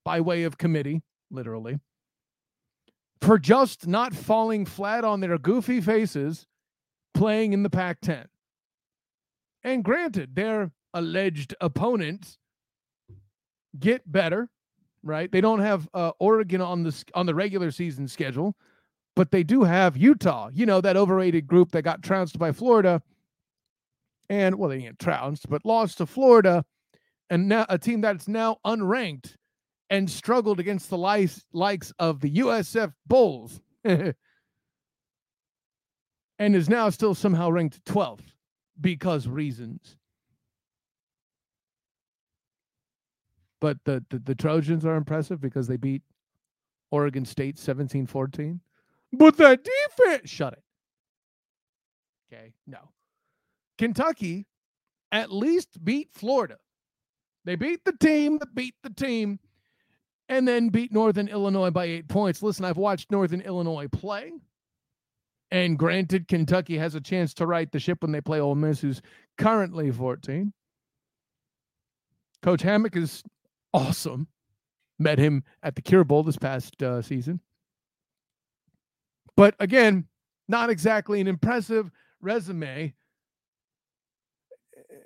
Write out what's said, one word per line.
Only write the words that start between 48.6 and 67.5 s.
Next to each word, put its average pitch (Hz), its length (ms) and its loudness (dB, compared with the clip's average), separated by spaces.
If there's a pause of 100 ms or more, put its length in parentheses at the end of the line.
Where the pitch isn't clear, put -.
But 302 260 10
that 277 260 10
defense, 480 640 2
shut 131 240 -6
it. - 100 -20 (1700)
Okay, 113 220 -20 (140)
no. 127 240 -20 (880)
Kentucky 214 680 -4 (640)
at 220 200 -4
least 247 520 -2
beat 262 300 -4
Florida. 220 440 -4 (880)
They 175 100 -4
beat 302 300 -6
the 359 80 0
team 302 440 2
that 302 160 -12
beat 254 300 -8
the 262 80 -14
team 220 480 -4 (880)
and 254 200 2
then 233 220 2
beat 233 220 -2
Northern 214 360 2
Illinois 196 440 0
by 180 140 -2
eight 165 220 -8
points. 196 360 0
Listen, 196 220 -4
I've 170 120 -4
watched 196 320 -2
Northern 185 320 0
Illinois 165 460 -6
play. 208 460 -8 (1160)
And 175 300 0
granted, 175 480 0
Kentucky 170 500 0
has 156 160 -4
a 151 80 -10
chance 175 340 -2
to 165 120 -2
right 170 240 -2